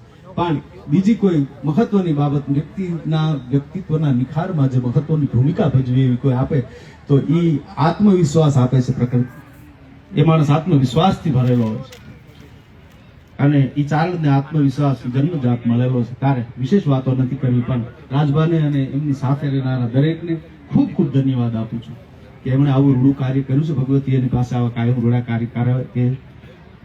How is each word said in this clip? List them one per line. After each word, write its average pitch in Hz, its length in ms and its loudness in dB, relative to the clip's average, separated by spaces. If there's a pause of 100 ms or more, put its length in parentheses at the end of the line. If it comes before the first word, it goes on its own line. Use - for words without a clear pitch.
(360)
પણ 170 260 -2 (280)
બીજી 190 260 2
કોઈ 165 300 2 (200)
મહત્વની 175 480 0
બાબત 143 360 -2
વ્યક્તિના 156 840 -2
વ્યક્તિત્વના 143 800 -2
નિખારમાં 143 580 0
જે 127 100 0
મહત્વની 139 460 0
ભૂમિકા 151 420 0
ભજવે 127 340 2
એવી 127 140 2
કોઈ 127 180 0
આપે 135 280 0 (460)
તો 143 120 4
ઈ 165 400 2 (180)
આત્મવિશ્વાસ 165 800 4
આપે 123 240 2
છે - 160 -2
પ્રકૃતિ. - 1200 -6
એ - 20 4
માણસ 156 260 2
આત્મવિશ્વાસથી 160 840 2
ભરેલો 123 320 2
હોય 110 140 -4
છે. - 280 -16 (1300)
અને 139 380 2
ઈ 147 60 0
ચારણને 160 460 0
આત્મવિશ્વાસ 139 640 0 (180)
જન્મજાત 127 540 0
મળેલો 123 360 2
છે. 113 100 -8
ત્યારે 131 320 -2 (120)
વિશેષ 190 300 0
વાતો 131 240 0
નથી 127 240 -2
કરવી, 123 260 0
પણ 123 200 -2 (300)
રાજભાને 156 480 2
અને 143 240 0
એમની 139 300 -2
સાથે 139 360 -2
રહેનારા 131 380 -2
દરેકને 160 480 0 (380)
ખૂબ 277 200 2
ખૂબ 143 200 0
ધન્યવાદ 127 420 0
આપું 113 260 -6
છું - 140 -16 (480)
કે 139 60 -4
એમણે 139 220 2
આવું 135 240 4
રૂડું 131 220 2
કાર્ય 135 240 -2
કર્યું 139 240 0
છે. 156 80 -4
ભગવતી 135 420 0
એની 127 120 0
પાસે 123 280 -2
આવા 120 140 0
કાયમ 117 320 0
રૂડા 120 180 2
કાર્ય 117 260 -4
કરે 123 560 -2
એ, 131 160 0 (680)